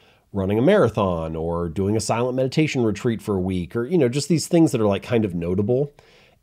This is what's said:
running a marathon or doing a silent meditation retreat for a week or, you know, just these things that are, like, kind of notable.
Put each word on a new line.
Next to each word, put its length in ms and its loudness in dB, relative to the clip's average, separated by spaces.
running 260 -2
a 40 2
marathon 720 2
or 360 -4
doing 260 0
a 40 -2
silent 360 -2
meditation 480 0
retreat 380 -2
for 140 -2
a 40 0
week 340 -4
or, 120 -4
you 100 0
know, 120 4
just 200 -4
these 180 0
things 260 4
that 80 0
are, 60 2
like, 160 0
kind 220 0
of 100 -2
notable. 600 -2